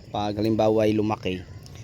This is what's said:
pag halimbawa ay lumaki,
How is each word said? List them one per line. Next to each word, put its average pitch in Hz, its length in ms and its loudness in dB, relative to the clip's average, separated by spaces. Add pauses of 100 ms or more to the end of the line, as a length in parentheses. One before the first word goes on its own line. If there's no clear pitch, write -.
pag 104 240 -4
halimbawa 107 560 4
ay 107 80 4
lumaki, 104 480 -2 (400)